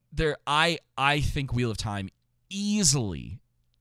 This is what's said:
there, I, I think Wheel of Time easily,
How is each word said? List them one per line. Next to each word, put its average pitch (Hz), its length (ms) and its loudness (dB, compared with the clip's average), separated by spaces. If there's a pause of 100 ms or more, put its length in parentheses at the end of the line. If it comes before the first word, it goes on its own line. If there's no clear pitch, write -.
(120)
there, 151 240 0 (100)
I, 156 340 2 (180)
I 143 220 4
think 135 340 -2
Wheel 120 160 2
of 98 80 -6
Time 101 320 -6 (400)
easily, 135 880 0 (400)